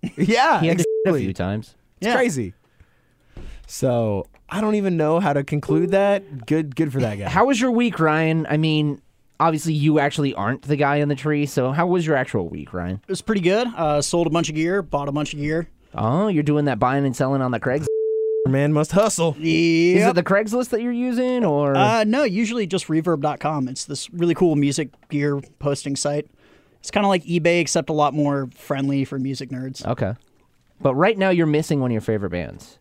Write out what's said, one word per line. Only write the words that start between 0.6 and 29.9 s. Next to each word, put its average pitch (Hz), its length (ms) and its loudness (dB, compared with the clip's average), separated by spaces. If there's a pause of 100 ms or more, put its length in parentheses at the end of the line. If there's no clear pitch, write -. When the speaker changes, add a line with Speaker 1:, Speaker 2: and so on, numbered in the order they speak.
Speaker 2:
He 160 60 2
had 170 100 2
to 170 60 2
shit - 40 0
a - 120 -2 (100)
Speaker 1:
exactly. 151 140 2
Speaker 2:
few 95 100 -2
times. 101 420 -4 (240)
Speaker 1:
It's 196 80 -2
Speaker 3:
Yeah. 240 80 2
Speaker 1:
crazy. 151 380 0 (1120)
So, 117 600 -2 (220)
I 196 120 -4
don't 214 140 2
even 196 220 0
know 156 220 2
how 165 140 2
to 143 100 2
conclude 156 480 0
that. 196 540 0
Good, 151 300 0
good 160 180 0
for 135 80 -2
that 107 140 -2
guy. 101 140 -6
Speaker 2:
How 214 160 4
was 262 140 2
your 254 120 2
week, 233 280 2
Ryan? 160 500 2
I 151 80 0
mean, 151 440 0 (380)
obviously 160 340 2
you 151 260 4
actually 143 360 0
aren't 104 280 -2
the 143 120 0
guy 143 220 2
in 147 120 0
the 147 60 0
tree, 147 300 0
so 131 260 0
how 170 160 0
was 175 180 0
your 156 100 2
actual 120 320 -2
week, 76 260 -12
Ryan? 90 300 -6
Speaker 3:
It - 60 -20
was 190 120 -6
pretty 208 200 -2
good. 202 340 2
Uh, 151 260 0
sold 170 260 0
a - 20 0
bunch 170 200 0
of 151 60 -8
gear, 170 260 -2
bought 143 260 -4
a 143 40 -6
bunch 147 220 -4
of 151 60 -10
gear. 156 300 -4 (260)
Speaker 2:
Oh, 151 320 0
you're 160 160 0
doing 147 220 2
that 131 120 -2
buying 135 280 0
and 127 100 -2
selling 135 260 0
on 127 100 -2
the 113 80 -2
Craigslist? 139 280 -2 (600)
Speaker 1:
Man 139 260 2
must 151 180 0
hustle. 170 480 2
Speaker 3:
Yep. 160 60 -6 (520)
Speaker 2:
Is 208 80 4
it 202 80 4
the 175 80 2
Craigslist 214 480 0
that 226 140 -2
you're 247 80 -2
using, 247 520 0
or? 143 320 2
Speaker 3:
Uh, 214 280 4
no, 240 200 2
usually 220 440 -2
just 180 200 -4
reverb 160 340 0
dot 147 180 -4
com. 147 280 -2
It's 135 180 -10
this - 260 -10
really 170 240 0
cool 170 200 2
music 143 340 0 (200)
gear 143 320 -2 (160)
posting 143 380 -4
site. 147 320 -4 (520)
It's - 120 -14
kinda 208 160 2
like 185 160 2
eBay, 170 360 2
except 156 300 0
a 160 40 -2
lot 147 200 2
more 143 420 0
friendly 139 500 -2
for 139 120 -8
music 131 320 -6
nerds. 131 340 -10
Speaker 2:
Okay. 113 300 -4 (680)